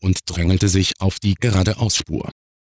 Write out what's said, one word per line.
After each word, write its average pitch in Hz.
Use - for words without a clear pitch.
und 95
drängelte 92
sich 92
auf 98
die 101
Geradeausspur. 101